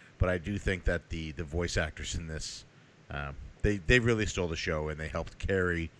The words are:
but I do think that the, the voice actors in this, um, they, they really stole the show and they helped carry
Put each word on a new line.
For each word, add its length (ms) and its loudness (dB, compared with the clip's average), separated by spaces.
but 100 4
I 120 2
do 180 -4
think 280 -2
that 240 0
the, 240 -6
the 100 -8
voice 340 -2
actors 380 -4
in 100 -4
this, 400 -8
um, 240 -6
they, 240 4
they 140 8
really 260 4
stole 220 0
the 80 -2
show 340 -2
and 100 -6
they 100 -6
helped 280 -6
carry 640 0